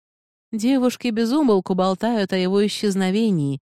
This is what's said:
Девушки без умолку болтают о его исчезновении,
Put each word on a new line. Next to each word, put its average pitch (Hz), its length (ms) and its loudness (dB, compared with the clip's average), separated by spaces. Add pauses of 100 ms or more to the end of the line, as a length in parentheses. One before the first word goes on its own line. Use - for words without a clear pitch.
(520)
Девушки 247 560 0
без 226 240 0
умолку 226 420 2
болтают 190 600 0
о - 20 0
его 190 300 2
исчезновении, 190 920 0 (160)